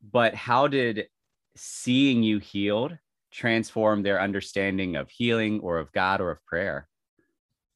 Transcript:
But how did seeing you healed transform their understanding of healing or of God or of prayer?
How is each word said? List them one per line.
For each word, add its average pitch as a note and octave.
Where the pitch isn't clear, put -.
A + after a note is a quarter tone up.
But A2
how B2+
did A#2+
seeing B2+
you A2
healed G#2
transform A2
their G2
understanding F#2+
of C#2
healing A2+
or E2+
of D2+
God F#2+
or F2
of D2+
prayer? E2